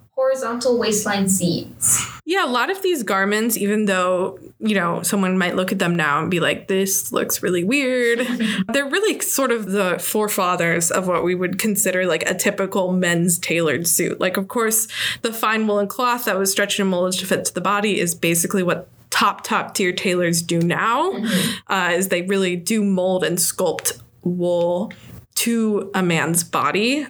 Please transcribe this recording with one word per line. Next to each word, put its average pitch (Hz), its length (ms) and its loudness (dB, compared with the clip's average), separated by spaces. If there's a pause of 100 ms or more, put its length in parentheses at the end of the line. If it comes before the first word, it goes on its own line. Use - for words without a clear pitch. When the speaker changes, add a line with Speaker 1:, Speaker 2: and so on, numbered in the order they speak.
(120)
Speaker 1:
horizontal 254 680 0
waistline 202 500 0
seams. - 720 0 (260)
Speaker 2:
Yeah, 359 200 0
a - 20 0
lot 247 220 0
of 381 120 -4
these 339 220 0
garments, 208 540 0
even 214 280 0
though, 185 540 0 (200)
you 214 160 0
know, 170 260 0
someone 185 360 2
might 180 180 2
look 185 180 0
at 190 60 0
them 175 160 2
now 151 260 2
and 165 100 -2
be 175 80 0
like, 147 280 0
"This 190 440 0
looks - 300 -2
really 180 220 0
weird," 247 560 2
Speaker 1:
<laughs> 226 540 -2
Speaker 2:
they're 277 160 0
really 381 320 0
sort 262 300 0
of 214 200 -2
the 190 280 2
forefathers 180 920 0
of 185 160 0
what 170 160 2
we 175 120 2
would 180 220 -2
consider, 185 480 0
like, 165 240 0
a 185 60 0
typical 190 560 0
men's 175 480 2
tailored 160 480 0
suit. - 320 0
Like, 185 180 0
of 190 120 -2
course, - 380 0 (340)
the 226 120 -4
fine 220 340 0
woolen 208 200 2
cloth 247 380 -2
that 196 120 0
was 196 140 0
stretched 202 280 0
and 196 100 2
molded 185 300 0
to - 60 -6
fit - 200 0
to - 80 -6
the 180 80 -6
body 202 380 0
is 170 160 0
basically 170 480 0
what 170 240 -2 (240)
top, - 320 0
top - 320 -4
tier 180 180 0
tailors 175 480 0
do 170 180 0
now, 226 520 0
Speaker 1:
Mm-hmm. 214 600 -2
Speaker 2:
uh, 180 200 2
is 180 180 2
they 180 140 0
really 190 340 0
do 214 260 0
mold 185 400 2
and 160 140 0
sculpt - 640 -2 (220)
wool 175 680 0 (440)
to 220 580 0
a 190 100 0
man's 165 400 2
body. 196 680 0